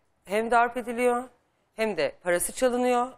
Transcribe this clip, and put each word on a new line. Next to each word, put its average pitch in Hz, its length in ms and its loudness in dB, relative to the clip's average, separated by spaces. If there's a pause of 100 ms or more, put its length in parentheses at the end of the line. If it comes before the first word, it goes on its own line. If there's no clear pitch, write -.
(240)
hem 220 260 -2
darp 240 260 2
ediliyor 240 480 0 (500)
hem 220 220 -2
de 143 160 0 (100)
parası 175 300 0
çalınıyor, 247 640 0